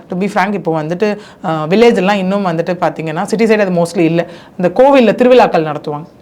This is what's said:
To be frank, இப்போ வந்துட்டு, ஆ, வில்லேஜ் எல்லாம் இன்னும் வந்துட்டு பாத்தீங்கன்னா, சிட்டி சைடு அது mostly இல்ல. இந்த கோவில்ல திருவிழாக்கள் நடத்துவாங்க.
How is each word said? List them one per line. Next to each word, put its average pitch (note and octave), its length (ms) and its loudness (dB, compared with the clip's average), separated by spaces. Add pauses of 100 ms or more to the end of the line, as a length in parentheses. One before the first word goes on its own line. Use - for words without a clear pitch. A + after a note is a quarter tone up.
To F#3 100 -6
be G3+ 80 -2
frank, G3 260 -2
இப்போ D#3+ 280 -4
வந்துட்டு, F#3+ 360 -4 (280)
ஆ, D#3+ 240 -4
வில்லேஜ் A3+ 260 4
எல்லாம் G3 220 0
இன்னும் G3 280 -2
வந்துட்டு E3+ 360 -4
பாத்தீங்கன்னா, D#3+ 420 -4
சிட்டி G3+ 220 -2
சைடு G#3+ 140 2
அது F#3 240 0
mostly E3+ 160 -6
இல்ல. E3+ 260 0 (320)
இந்த F3+ 260 2
கோவில்ல C4 320 4
திருவிழாக்கள் A#3+ 480 4
நடத்துவாங்க. D3+ 420 -8 (160)